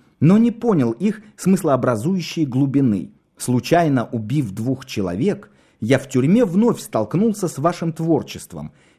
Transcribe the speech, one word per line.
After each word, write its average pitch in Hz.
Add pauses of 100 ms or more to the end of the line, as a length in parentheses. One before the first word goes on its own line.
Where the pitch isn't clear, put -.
(180)
но 170
не 233
понял 208
их 190 (140)
смыслообразующей 160
глубины. 131 (240)
Случайно 131
убив 117
двух 123
человек, 107 (280)
я 123
в -
тюрьме 170
вновь 202
столкнулся 180
с 147
вашим 170
творчеством 113 (260)